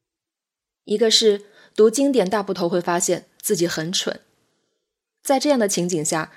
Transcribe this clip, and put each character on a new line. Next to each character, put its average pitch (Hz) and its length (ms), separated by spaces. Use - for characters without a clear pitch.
一 208 140
个 226 120
是 208 360
读 214 140
经 277 220
典 208 180
大 208 140
部 196 100
头 175 160
会 180 100
发 175 200
现 175 280
自 208 140
己 170 100
很 165 260
蠢， - 280
在 269 160
这 294 100
样 277 80
的 214 100
情 175 220
景 160 160
下， 160 320